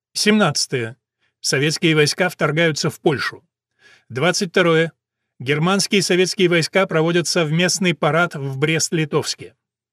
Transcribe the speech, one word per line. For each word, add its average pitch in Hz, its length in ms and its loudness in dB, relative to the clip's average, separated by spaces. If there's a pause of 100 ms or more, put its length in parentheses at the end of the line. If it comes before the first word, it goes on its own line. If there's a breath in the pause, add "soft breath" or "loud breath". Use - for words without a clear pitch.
(120)
Семнадцатое. 151 840 0 (440)
Советские 156 560 0
войска 156 320 2
вторгаются 160 600 0
в - 120 -6
Польшу. 123 420 -2 (680 soft breath)
Двадцать 165 400 -2
второе. 165 420 2 (480)
Германские 175 600 0
и - 20 2
советские 180 460 2
войска 175 380 0
проводят 170 400 0
совместный 175 680 0
парад 170 400 0
в 139 240 -8
Брест-Литовске. 156 1000 -2 (360)